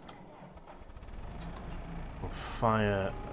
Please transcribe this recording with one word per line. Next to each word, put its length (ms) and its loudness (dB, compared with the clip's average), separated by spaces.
we'll 100 -2
fire 800 6